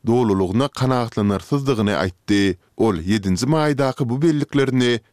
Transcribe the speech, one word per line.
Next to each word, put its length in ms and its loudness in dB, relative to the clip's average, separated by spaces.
dolulugyna 640 2
kanagatlanarsyzdygyny 1300 -2
aýtdy. 600 0
Ol 240 0
ýedinji 480 -2
maýdaky 560 0
bu 160 -4
belliklerini 800 0